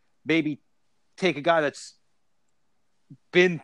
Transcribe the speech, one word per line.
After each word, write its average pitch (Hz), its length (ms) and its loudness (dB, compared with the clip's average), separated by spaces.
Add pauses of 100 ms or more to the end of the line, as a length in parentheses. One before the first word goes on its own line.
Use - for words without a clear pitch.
(240)
maybe 151 360 -2 (560)
take 175 200 -2
a 143 60 -10
guy 165 180 2
that's - 340 -6 (1400)
been 180 320 2